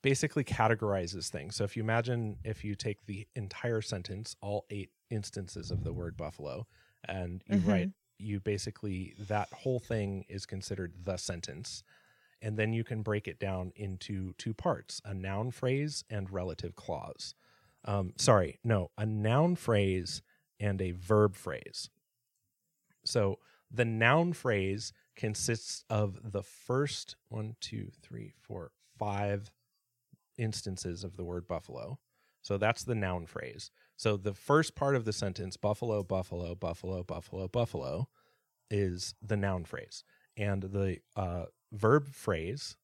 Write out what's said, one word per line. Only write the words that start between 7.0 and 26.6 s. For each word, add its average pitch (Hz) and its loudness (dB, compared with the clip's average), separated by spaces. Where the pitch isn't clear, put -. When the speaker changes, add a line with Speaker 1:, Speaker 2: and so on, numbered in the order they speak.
Speaker 1:
and 92 -6
you 202 4
Speaker 2:
Mm-hmm. 180 4
Speaker 1:
write, 180 4
you 101 -4
basically, 98 -4
that 104 -2
whole 127 -2
thing 98 -2
is 98 -8
considered 92 -6
the 92 -2
sentence. 85 -8
And 107 -4
then 110 4
you 113 2
can 110 -4
break 104 0
it 85 -8
down 92 -2
into 95 -6
two 113 -4
parts: - -2
a 101 -6
noun 98 -2
phrase 139 -2
and 98 -4
relative 90 -4
clause. - -8
Um, 101 0
sorry, 95 8
no, 107 4
a 107 0
noun 113 4
phrase 95 2
and 101 2
a 92 0
verb 95 8
phrase. - -8
So 98 2
the 120 2
noun 123 6
phrase 104 2
consists - -2
of 107 0
the 98 -2
first - -2